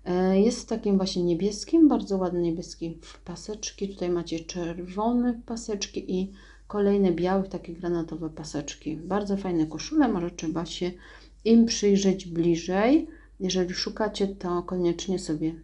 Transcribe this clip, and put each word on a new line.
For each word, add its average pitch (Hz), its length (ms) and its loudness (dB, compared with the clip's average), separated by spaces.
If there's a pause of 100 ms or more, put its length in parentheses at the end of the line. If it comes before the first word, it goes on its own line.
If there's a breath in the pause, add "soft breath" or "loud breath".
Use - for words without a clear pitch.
E, 185 360 4
jest 240 220 4
w - 40 -16
takim 208 300 0
właśnie 185 280 0
niebieskim, 208 640 4
bardzo 202 280 2
ładny 175 260 0
niebieski 165 600 -4
w - 180 -20
paseczki. - 680 -10
Tutaj 190 220 -4
macie 165 300 -2
czerwone 185 1040 -2
paseczki 202 720 -6
i 196 120 -4 (340 loud breath)
kolejne 202 460 4
białe, 180 300 2
takie 175 300 -8
granatowe 165 580 -4
paseczki. 156 680 -8
Bardzo 196 400 -2
fajne 170 300 0
koszule, 254 420 0
może 175 220 -2
trzeba 170 360 -6
się 180 240 -4 (540 loud breath)
im 226 220 8
przyjrzeć 196 600 2
bliżej. 175 840 2 (320 loud breath)
Jeżeli 185 340 0
szukacie, 208 540 -2
to 175 340 -4
koniecznie 175 560 -2
sobie 156 460 -4